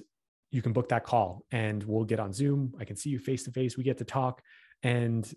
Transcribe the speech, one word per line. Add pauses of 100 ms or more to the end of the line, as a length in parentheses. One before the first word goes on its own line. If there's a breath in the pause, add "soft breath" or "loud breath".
(520)
you
can
book
that
call,
and
we'll
get
on
Zoom.
I
can
see
you
face
to
face.
We
get
to
talk, (400 loud breath)
and